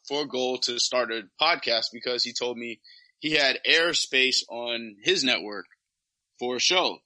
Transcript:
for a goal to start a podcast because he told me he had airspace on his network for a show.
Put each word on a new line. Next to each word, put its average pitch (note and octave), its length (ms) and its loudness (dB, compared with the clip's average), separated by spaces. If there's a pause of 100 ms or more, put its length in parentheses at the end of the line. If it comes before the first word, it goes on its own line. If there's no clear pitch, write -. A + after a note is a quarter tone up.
for D3 160 -2
a C#3 40 -6
goal B2+ 320 -2
to A#2+ 200 -2
start A#2+ 320 0
a A2+ 120 -4 (180)
podcast C3+ 520 2
because A#2+ 300 -4
he A#2 100 -4
told B2 240 -4
me A#2 220 -10 (400)
he D#3 120 -4
had C#3 360 2
airspace C#3 840 4
on A#2 540 -6
his F#3 200 2
network G#2 420 -2 (720)
for B2 180 -2
a - 20 -4
show. D#3 460 2